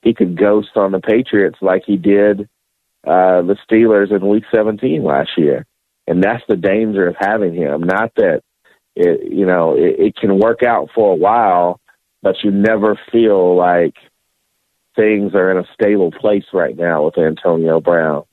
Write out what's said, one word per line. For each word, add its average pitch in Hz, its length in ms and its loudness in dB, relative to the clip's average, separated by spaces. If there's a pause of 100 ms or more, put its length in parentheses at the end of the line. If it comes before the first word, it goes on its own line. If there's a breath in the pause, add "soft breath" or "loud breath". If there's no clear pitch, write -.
he 117 100 2
could 90 240 -2
ghost 104 380 2
on 98 180 0
the 92 80 -2
Patriots 107 600 0
like 95 240 0
he 101 120 -2
did, 101 440 2 (640)
uh, 92 360 2
the 95 160 -2 (120)
Steelers 107 460 2
in 95 120 -2
week 110 240 0
seventeen 110 520 -2
last 69 340 -2
year. 71 280 0 (420)
And 87 160 0
that's 117 240 -2
the 107 80 0
danger 98 520 -2
of 87 120 -4
having 101 360 -2
him. 76 260 -4
Not 95 340 -4
that 95 260 0 (540 soft breath)
it, - 360 0
you 95 140 0
know, 85 300 0
it, 80 240 0
it 101 160 0
can 98 240 0
work 113 240 0
out 113 300 -2
for 104 180 2
a 92 40 2
while, 90 680 0 (400 soft breath)
but 95 220 0
you 104 80 0
never 104 460 0 (140)
feel 98 440 2
like 87 400 2 (1000)
things 107 380 0
are 95 180 0
in 92 60 0
a 90 160 -6
stable 101 380 0
place 104 420 -2
right 85 240 -2
now 82 280 -2
with 78 120 -4
Antonio 82 640 0
Brown. 80 520 0